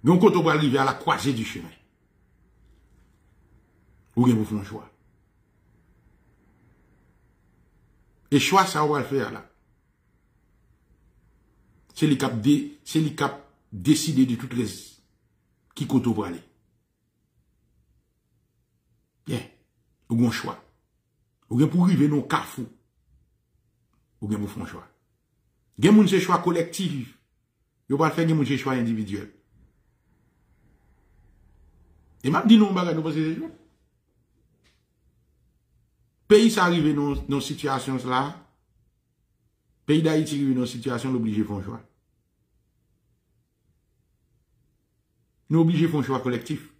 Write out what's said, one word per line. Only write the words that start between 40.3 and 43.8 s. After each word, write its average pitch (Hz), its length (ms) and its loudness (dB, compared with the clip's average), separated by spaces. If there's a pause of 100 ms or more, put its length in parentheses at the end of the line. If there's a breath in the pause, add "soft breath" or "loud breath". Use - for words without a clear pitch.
rive 135 220 0
nan 120 100 -4
sitiyasyon 123 460 -6
l 117 60 -2
oblije 107 260 -2
fè 104 80 -6
yon 95 100 -8
chwa. 104 140 -12 (3750)